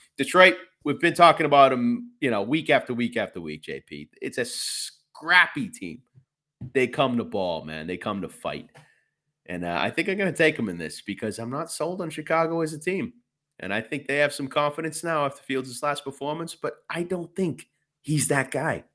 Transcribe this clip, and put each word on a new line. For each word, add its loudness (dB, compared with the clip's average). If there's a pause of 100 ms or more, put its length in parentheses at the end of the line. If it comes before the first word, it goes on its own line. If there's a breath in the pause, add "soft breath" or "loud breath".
(160 loud breath)
Detroit, 6 (280)
we've -2
been 2
talking 8
about 8
'em, 0
you 2
know, 2
week 0
after 2
week -2
after -4
week, -10
J -10
P. -14 (140)
It's -8
a -2
scrappy 0
team. -12 (720)
They 2
come 0
to -2
ball, -4
man. -10
They -6
come -6
to -8
fight. -10 (760 soft breath)
And, -6
uh, -2
I 0
think -2
I'm -2
gonna 0
take 2
'em -2
in -6
this -10
because -6
I'm -8
not -8
sold -4
on -6
Chicago 0
as -2
a -10
team. -4 (460)
And -4
I 0
think -8
they 0
have 2
some -6
confidence -2
now 0
after -8
Fields' -4
last -2
performance, -8
but -8
I -4
don't -6
think -4 (320)
he's 0
that 0
guy. -2 (100)